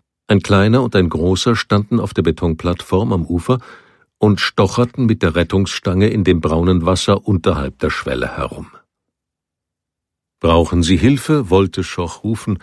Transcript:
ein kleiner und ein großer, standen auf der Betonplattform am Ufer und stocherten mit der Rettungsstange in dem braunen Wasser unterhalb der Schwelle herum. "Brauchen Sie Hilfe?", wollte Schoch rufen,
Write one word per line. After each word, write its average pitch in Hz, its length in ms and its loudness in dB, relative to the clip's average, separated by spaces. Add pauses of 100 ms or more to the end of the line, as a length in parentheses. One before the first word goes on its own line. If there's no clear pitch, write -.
(280)
ein 104 140 2
kleiner 104 420 2
und 113 140 -2
ein 90 100 4
großer, 92 480 0
standen 104 460 -2
auf 104 120 -6
der 92 100 0
Betonplattform 90 920 -2
am 85 120 -2
Ufer 87 340 -2 (580)
und 104 220 2
stocherten 120 640 -2
mit 107 180 0
der 82 120 0
Rettungsstange 95 720 0
in 107 160 0
dem 87 180 2
braunen 82 440 2
Wasser 92 400 0
unterhalb 82 540 -2
der 76 100 -2
Schwelle 62 480 -6
herum. - 300 -10 (1700)
"Brauchen 85 440 2
Sie 78 140 2
Hilfe?", 131 520 0
wollte 95 340 2
Schoch - 400 -8
rufen, 107 400 -4